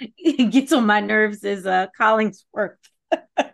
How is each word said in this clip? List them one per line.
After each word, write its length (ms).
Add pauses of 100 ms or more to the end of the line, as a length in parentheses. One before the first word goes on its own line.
(180)
<laughs> 340
gets 220
on 120
my 140
nerves 440
is, 220
uh, 220 (120)
Collingsworth. 760 (360)
<laughs> 40 (380)